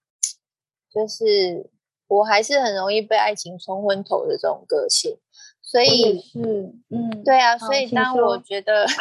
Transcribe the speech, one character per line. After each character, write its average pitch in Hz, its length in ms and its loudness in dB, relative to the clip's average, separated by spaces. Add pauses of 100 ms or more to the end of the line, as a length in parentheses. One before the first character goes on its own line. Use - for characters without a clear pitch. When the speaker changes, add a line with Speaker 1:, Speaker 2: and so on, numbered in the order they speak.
(880)
Speaker 1:
就 214 180 -2
是 202 640 -2 (380)
我 202 160 4
还 214 180 2
是 277 180 0
很 220 160 0
容 196 160 -2
易 220 100 0
被 214 140 -2
爱 214 200 0
情 175 240 -12
冲 196 240 -8
昏 196 200 0
头 - 220 -4
的 - 100 -2
这 - 120 -4
种 - 200 -6
个 143 220 -2
性， - 300 -2 (420)
所 - 180 0
以 240 80 6
Speaker 2:
我 240 200 4
也 185 120 0
是， - 200 -14 (500)
嗯。 226 340 -8
Speaker 1:
对 262 160 4
啊， 240 180 4
Speaker 2:
好， 226 100 -12
Speaker 1:
所 277 80 0
以 269 160 0
当 254 260 0
我 240 220 2
觉 196 220 -10
得， 208 260 2
Speaker 2:
请 - 140 -2